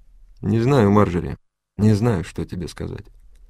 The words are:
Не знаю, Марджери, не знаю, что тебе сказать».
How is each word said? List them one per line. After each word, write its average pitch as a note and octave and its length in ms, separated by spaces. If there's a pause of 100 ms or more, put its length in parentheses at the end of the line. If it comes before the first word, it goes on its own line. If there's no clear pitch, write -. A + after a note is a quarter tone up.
(400)
Не G#2+ 200
знаю, A#2+ 320
Марджери, F2 440 (400)
не G#2+ 180
знаю, G2+ 300
что - 200
тебе E2+ 240
сказать». F2 380 (440)